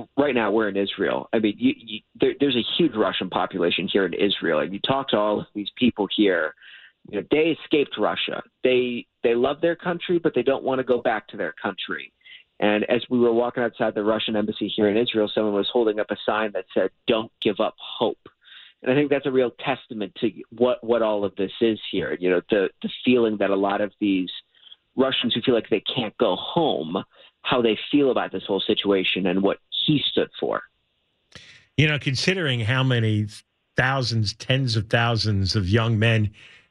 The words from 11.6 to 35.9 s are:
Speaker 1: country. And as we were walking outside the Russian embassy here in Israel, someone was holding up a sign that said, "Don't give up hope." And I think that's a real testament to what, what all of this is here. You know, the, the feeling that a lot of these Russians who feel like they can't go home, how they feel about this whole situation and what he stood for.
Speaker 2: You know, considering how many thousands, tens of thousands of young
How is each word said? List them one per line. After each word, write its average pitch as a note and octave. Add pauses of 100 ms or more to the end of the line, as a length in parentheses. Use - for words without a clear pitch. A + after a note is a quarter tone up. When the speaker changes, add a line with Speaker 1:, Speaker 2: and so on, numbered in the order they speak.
Speaker 1:
country. F#2 (480)
And G#2
as A#2
we B2
were A#2+
walking A#2+
outside A2
the G#2+
Russian A2
embassy G#2
here G#2
in G2+
Israel, A2
someone G#2+
was G2
holding A2
up -
a G#2+
sign G#2+
that F#2+
said, F#2+ (180)
"Don't A2+ (100)
give G#2+
up G2+
hope." - (640)
And B2+
I C3
think D3
that's C#3+
a C#3
real B2+ (120)
testament G#2+
to A2+ (280)
what, -
what A2+
all G#2+
of F#2+
this F#2+ (100)
is A2 (100)
here. D#2+
You F2+
know, F2
the, G2 (120)
the A3 (160)
feeling A#2
that G2
a G2
lot G2+
of G#2
these F#2+ (640)
Russians C3
who A#2
feel B2+
like A2
they G2+ (120)
can't A2+
go G2
home, F#2+ (380)
how B2+
they A2 (140)
feel C#3+
about F#2+
this F#2
whole F#2+
situation F#2+
and F#2+
what G2 (260)
he D3 (100)
stood - (100)
for. A1 (1120)
Speaker 2:
You D3+
know, D3+
considering C#3+
how C3
many A2 (500)
thousands, B2
tens C3
of G#2+
thousands G#2+
of F#2+
young A2+